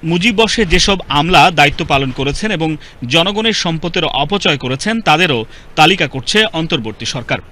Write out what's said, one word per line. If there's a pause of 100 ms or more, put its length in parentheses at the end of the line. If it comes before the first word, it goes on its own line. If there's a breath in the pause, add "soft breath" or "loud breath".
মুজিব
বর্ষে
যেসব (120)
আমলা
দায়িত্ব
পালন
করেছেন
এবং (300 loud breath)
জনগণের
সম্পদের
অপচয়
করেছেন,
তাদেরও (300 loud breath)
তালিকা
করছে
অন্তর্বর্তী
সরকার। (120)